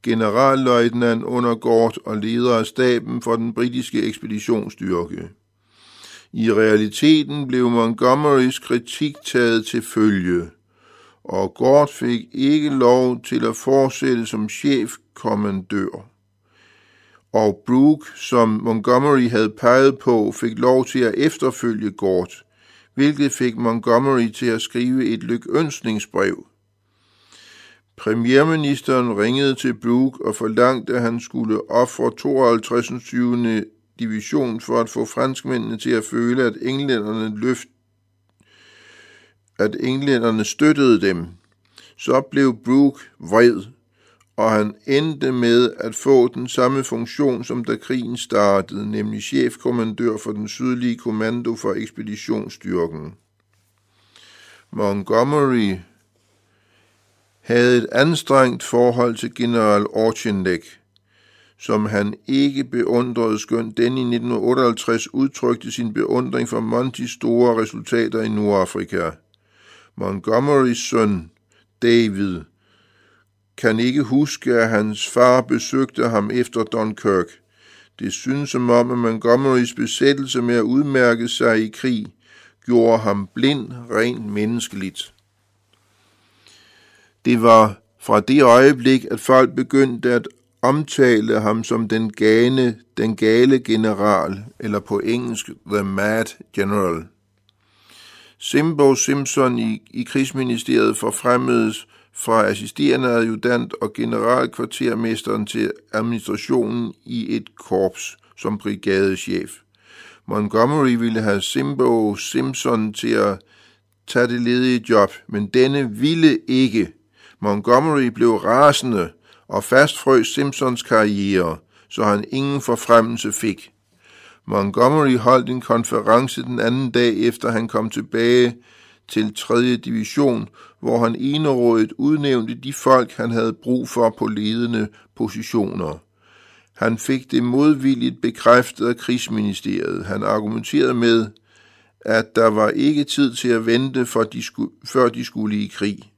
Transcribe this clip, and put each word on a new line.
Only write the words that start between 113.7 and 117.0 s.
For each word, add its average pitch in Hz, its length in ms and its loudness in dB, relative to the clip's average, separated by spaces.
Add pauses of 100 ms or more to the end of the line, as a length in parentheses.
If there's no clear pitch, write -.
tage 123 200 0
det 120 140 -4
ledige 123 480 0
job, 104 240 4 (160)
men 104 180 -4
denne 131 440 2
ville 143 480 2 (100)
ikke. 120 440 0 (480)